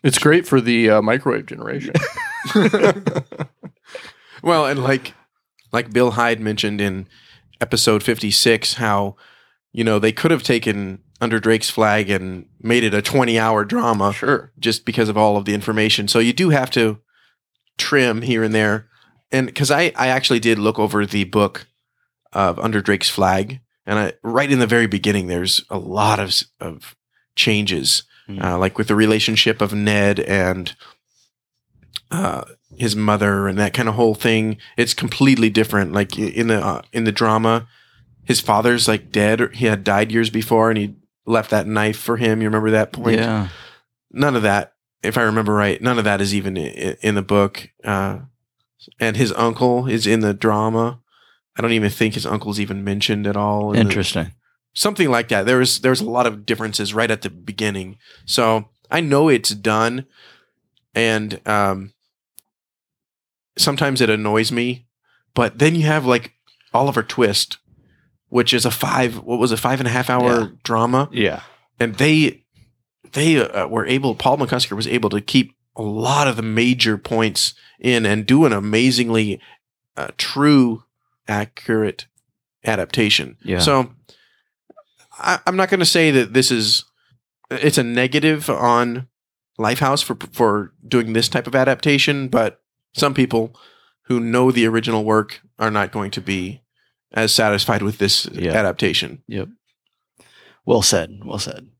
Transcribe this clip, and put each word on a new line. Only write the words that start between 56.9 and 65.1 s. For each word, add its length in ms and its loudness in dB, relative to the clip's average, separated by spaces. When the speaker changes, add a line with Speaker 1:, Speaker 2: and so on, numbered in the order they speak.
Speaker 2:
right 160 0
at 120 -2
the 80 -8
beginning. 680 -8
So 440 0
I 100 0
know 280 2
it's 220 2
done, 560 -2
and, 520 -2
um, 460 -2
sometimes 420 0
it 80 4
annoys 420 0
me, 360 -4